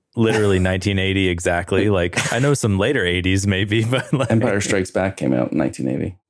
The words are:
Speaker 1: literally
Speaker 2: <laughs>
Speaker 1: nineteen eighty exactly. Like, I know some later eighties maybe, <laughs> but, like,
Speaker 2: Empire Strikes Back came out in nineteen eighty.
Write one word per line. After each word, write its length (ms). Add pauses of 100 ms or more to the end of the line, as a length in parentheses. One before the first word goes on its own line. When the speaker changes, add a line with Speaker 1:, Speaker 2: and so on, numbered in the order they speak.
(160)
Speaker 1:
literally 440
Speaker 2:
<laughs> 120
Speaker 1:
nineteen 280
eighty 280
exactly. 600
Like, 440
I 60
know 140
some 240
later 280
eighties 420
maybe, 380
<laughs> 100
but, 180
like, 180
Speaker 2:
Empire 300
Strikes 300
Back 260
came 160
out 180
in 60
nineteen 300
eighty. 300 (120)